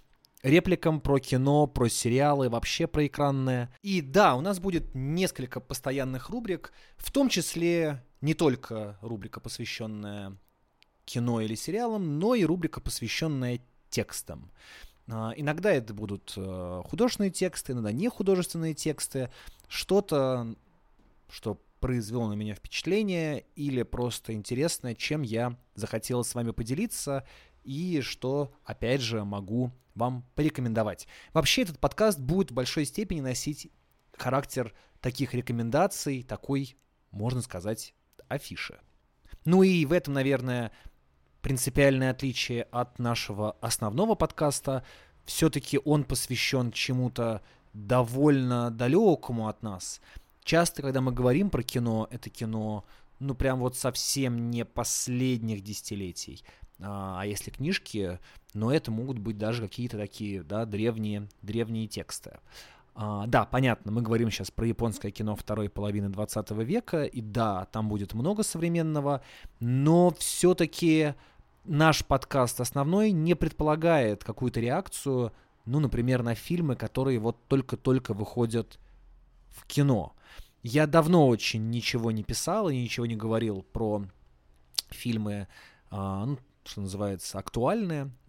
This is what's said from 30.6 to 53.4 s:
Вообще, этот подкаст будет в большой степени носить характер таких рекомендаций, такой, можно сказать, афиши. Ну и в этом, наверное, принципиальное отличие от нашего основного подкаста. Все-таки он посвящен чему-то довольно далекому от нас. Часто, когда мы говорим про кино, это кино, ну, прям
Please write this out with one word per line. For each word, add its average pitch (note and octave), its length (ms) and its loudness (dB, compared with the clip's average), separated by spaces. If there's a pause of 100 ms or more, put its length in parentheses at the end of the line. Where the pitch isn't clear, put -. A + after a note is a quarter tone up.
Вообще, D#3+ 300 4
этот E3 160 -6
подкаст F#3+ 400 2
будет E3 320 0
в - 20 -12
большой D3 320 0
степени F#3+ 340 -4
носить C3 500 -4 (460)
характер C3 580 -2 (280)
таких B2+ 320 -2
рекомендаций, B2 880 0
такой, C#3 540 -4 (340)
можно A#2 300 -2
сказать, G2 520 -8 (360)
афиши. - 500 -10 (640)
Ну F#3 200 8
и F3+ 220 6
в C3+ 60 0
этом, E3+ 220 2
наверное, B2+ 580 0 (720)
принципиальное C3 720 4
отличие B2 520 -2
от B2 360 -6
нашего G#2+ 640 -2
основного A#2 540 0
подкаста. C#3 680 0 (420)
Все-таки - 580 2
он D3 200 4
посвящен B2 680 0
чему-то A#2+ 720 -2 (320)
довольно B2 960 4
далекому B2+ 760 4
от - 140 -6
нас. G2+ 400 -10 (420)
Часто, E3 380 2
когда C3 200 0
мы C3 100 2
говорим B2+ 380 4
про B2 140 0
кино, A2+ 480 0
это A2+ 180 -12
кино, G#2+ 560 -6 (340)
ну, C#3 160 -4
прям C3 240 2